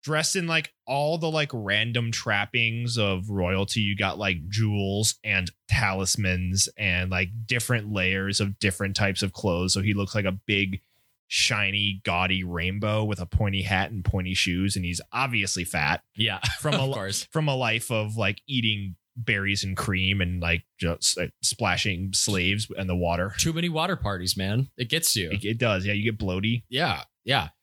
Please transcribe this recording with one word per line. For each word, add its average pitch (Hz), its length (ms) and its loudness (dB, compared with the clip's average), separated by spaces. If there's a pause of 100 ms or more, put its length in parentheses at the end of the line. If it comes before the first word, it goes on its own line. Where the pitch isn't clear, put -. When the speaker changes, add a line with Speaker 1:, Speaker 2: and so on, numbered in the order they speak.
Speaker 1:
dressed 156 340 0
in, 175 100 0
like, 160 280 0 (120)
all 147 300 2
the, 160 140 0
like, 156 240 0
random 113 580 0
trappings 117 880 0
of 98 320 2
royalty. 95 500 0
You 101 160 2
got, 95 220 0
like, 92 300 -2
jewels 104 680 2 (100)
and 95 260 0 (180)
talismans 95 1080 2
and, 92 340 0
like, 92 200 0 (160)
different 117 460 0
layers 95 480 2
of 98 180 0
different 98 360 0
types 98 280 2
of 95 100 -2
clothes. 92 400 0
So 101 100 2
he 104 120 2
looks 98 200 -2
like 104 120 0
a 95 60 0
big, 98 500 0 (440)
shiny, 101 800 0
gaudy 92 400 2
rainbow 98 600 0
with 104 160 -2
a 87 60 -4
pointy 98 360 -2
hat 95 280 0
and 101 140 -6
pointy 92 300 0
shoes, 95 420 0
and 92 80 -2
he's 85 160 -4 (120)
obviously 110 520 0
fat 76 380 0 (140)
Speaker 2:
Yeah, 107 220 0
<laughs> - 220 -4
Speaker 1:
from - 140 0
Speaker 2:
of - 60 0
Speaker 1:
a 135 60 0
li-, 135 80 -2
Speaker 2:
course. 98 380 -4
Speaker 1:
from 156 160 0
a 135 80 0
life 113 340 0
of, 107 260 0
like, 101 300 0
eating 107 500 0 (200)
berries 101 480 0
and 95 120 -2
cream 95 440 2
and, 90 200 0
like, 85 220 2 (160)
just, - 380 0
like, 90 160 -4 (100)
splashing 95 680 0
slaves 101 640 0
in 95 100 -4
the 90 100 0
water. 87 400 0
Speaker 2:
Too 160 160 0
many 170 160 -2
water 165 280 0
parties, 95 400 -2
man. 104 400 0
It 120 120 -4
gets 160 280 0
you. 87 160 0
Speaker 1:
It, 101 120 -4
it 113 140 -2
does. 104 260 2
Yeah, 104 80 -2
you 104 120 -2
get 113 140 0
bloaty. 107 500 0
Speaker 2:
Yeah, 127 340 -2 (220)
yeah. 110 240 0 (140)